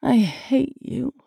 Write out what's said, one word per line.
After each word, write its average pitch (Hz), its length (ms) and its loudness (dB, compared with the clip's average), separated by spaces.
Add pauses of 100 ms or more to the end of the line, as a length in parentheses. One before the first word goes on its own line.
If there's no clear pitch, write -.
I 262 140 4
hate 220 640 0
you. 254 320 -6 (120)